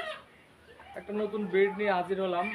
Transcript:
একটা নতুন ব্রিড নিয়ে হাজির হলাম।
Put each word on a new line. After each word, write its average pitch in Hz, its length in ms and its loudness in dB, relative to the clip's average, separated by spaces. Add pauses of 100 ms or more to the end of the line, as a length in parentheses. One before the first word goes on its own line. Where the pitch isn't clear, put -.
(960)
একটা 202 180 -10
নতুন 208 340 -2
ব্রিড 190 320 4
নিয়ে 208 140 2
হাজির 180 280 0
হলাম। 185 340 0